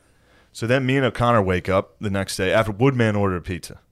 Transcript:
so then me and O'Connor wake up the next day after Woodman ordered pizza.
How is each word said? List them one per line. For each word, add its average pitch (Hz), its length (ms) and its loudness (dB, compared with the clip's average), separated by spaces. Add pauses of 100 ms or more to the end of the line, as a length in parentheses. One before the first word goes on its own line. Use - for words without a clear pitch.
(520)
so - 140 -8
then 131 200 2
me 131 100 2
and 139 100 2
O'Connor 117 360 2
wake 92 260 -2
up 95 320 0
the 107 100 -4
next 98 260 -4
day 92 160 0
after 110 200 2
Woodman 117 440 2
ordered 95 280 -2
pizza. - 340 -10 (140)